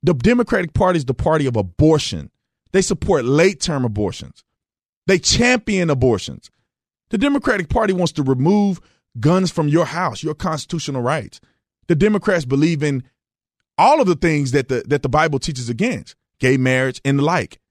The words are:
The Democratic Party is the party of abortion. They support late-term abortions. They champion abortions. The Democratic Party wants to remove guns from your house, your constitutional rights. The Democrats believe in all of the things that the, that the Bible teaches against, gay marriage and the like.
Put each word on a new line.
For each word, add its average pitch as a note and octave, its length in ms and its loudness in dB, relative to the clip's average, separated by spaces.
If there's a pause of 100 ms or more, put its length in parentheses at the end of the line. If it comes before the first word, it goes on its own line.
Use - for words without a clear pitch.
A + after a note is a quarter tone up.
The F3 100 2
Democratic G3 600 0
Party F3+ 220 2
is D3 80 -2
the A#2+ 100 -4
party D#3 320 0
of B2 80 -4
abortion. G#2+ 760 0 (400)
They F#3+ 100 2
support D#3+ 420 -2
late-term D3+ 600 0
abortions. G2+ 580 -6 (640)
They F#3+ 140 2
champion A3 680 0
abortions. B2 600 -2 (600)
The A3 80 -2
Democratic B3+ 500 0
Party A3 240 0
wants F3+ 220 0
to D3 100 -4
remove F3 560 2 (400)
guns F3 320 2
from D#3 160 -2
your D#3+ 160 2
house, D#3 400 -6
your D3+ 100 -4
constitutional D3+ 680 -6
rights. B2+ 400 -4 (460)
The F3 80 2
Democrats F#3+ 500 2
believe C#3+ 380 0
in C#3 220 -2 (760)
all C#4 220 6
of G#3 80 2
the E3+ 80 2
things D3 340 0
that C3+ 180 0
the, B2 200 -2
that C#3+ 140 0
the - 60 -4
Bible D3+ 300 0
teaches B2+ 300 -8
against, A#2+ 480 -6 (240)
gay B2+ 160 2
marriage C3 480 0
and C#3 160 2
the - 20 2
like. D3+ 380 -2 (100)